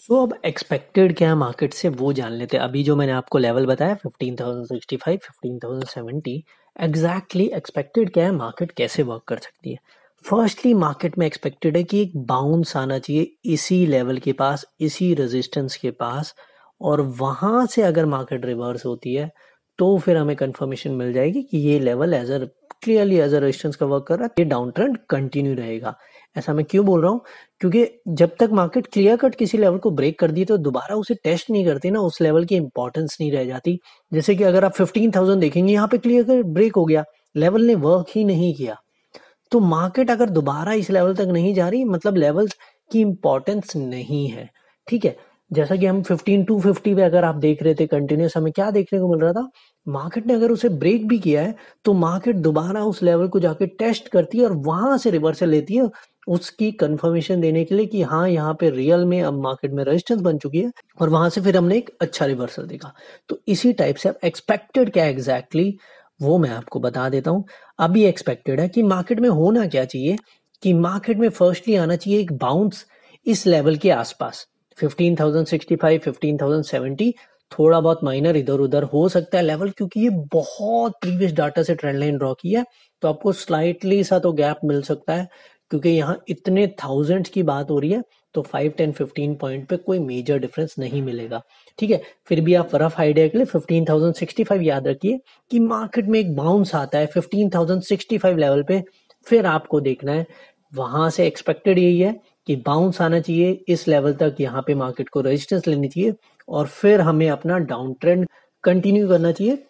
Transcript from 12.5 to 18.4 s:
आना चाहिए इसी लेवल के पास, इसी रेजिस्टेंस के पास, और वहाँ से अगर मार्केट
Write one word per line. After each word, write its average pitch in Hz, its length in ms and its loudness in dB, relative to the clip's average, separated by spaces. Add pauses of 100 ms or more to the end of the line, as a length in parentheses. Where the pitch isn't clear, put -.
आना 135 220 -2
चाहिए 156 320 -2 (140)
इसी 180 400 0
लेवल 127 320 0
के 131 160 -2
पास, 139 320 -2 (160)
इसी 170 320 0
रेजिस्टेंस 131 640 -4
के 123 160 -6
पास, 123 420 -8 (480)
और 147 200 0 (180)
वहाँ 196 460 0
से - 160 0
अगर 165 240 2
मार्केट 131 400 -4